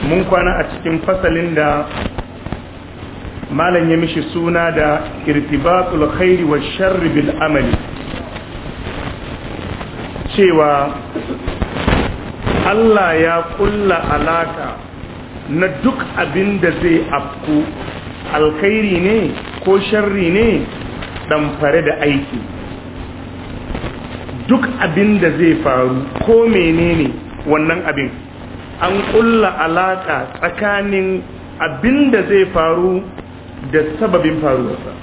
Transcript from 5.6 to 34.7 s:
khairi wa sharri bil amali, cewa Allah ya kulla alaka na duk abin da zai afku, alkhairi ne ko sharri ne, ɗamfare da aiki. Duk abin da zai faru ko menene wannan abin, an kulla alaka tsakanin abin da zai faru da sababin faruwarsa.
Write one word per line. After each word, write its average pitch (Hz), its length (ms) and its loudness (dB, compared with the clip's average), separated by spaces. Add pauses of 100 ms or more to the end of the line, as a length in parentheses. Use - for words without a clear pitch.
khairi 180 240 4
wa 151 160 2 (160)
sharri 185 380 2
bil 147 260 2
amali, 139 380 2 (2500)
cewa 151 600 4 (1700)
Allah 208 480 4
ya 165 220 4 (220)
kulla 202 400 2 (120)
alaka 151 600 0 (800)
na 165 180 2 (180)
duk 269 160 0 (160)
abin 185 420 0
da 165 120 2 (100)
zai 165 160 4 (160)
afku, 151 480 -2 (720)
alkhairi 185 680 2
ne 196 180 2 (440)
ko 196 180 4
sharri 202 500 2
ne, 208 180 4 (800)
ɗamfare 147 560 2
da 160 100 2 (100)
aiki. 139 360 0 (2000)
Duk - 160 4 (160)
abin 202 400 2
da 170 160 4
zai 160 240 4
faru 131 460 2 (180)
ko 226 240 6
menene 165 640 2 (320)
wannan 156 400 2
abin, 143 280 -2 (680)
an 180 140 2 (180)
kulla 220 380 4 (140)
alaka 175 540 0 (200)
tsakanin 190 840 0 (360)
abin 254 520 2
da 214 160 4
zai 190 260 6
faru 175 480 2 (680)
da 156 80 4 (200)
sababin 170 400 2
faruwarsa. 131 640 0